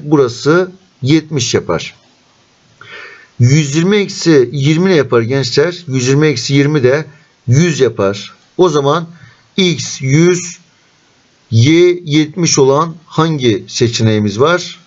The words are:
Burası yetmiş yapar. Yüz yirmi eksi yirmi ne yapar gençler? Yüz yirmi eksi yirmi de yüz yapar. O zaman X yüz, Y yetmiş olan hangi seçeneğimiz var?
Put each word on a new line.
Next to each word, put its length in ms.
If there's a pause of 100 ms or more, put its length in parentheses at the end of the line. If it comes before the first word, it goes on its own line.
Burası 680 (320)
yetmiş 520
yapar. 400 (1500)
Yüz 360
yirmi 200
eksi 560
yirmi 380
ne 40
yapar 260
gençler? 680
Yüz 220
yirmi 180
eksi 280
yirmi 280
de 220 (420)
yüz 340
yapar. 540 (220)
O 120
zaman 380 (500)
X 440
yüz, 580 (920)
Y 540
yetmiş 540
olan 360 (120)
hangi 640
seçeneğimiz 720
var? 460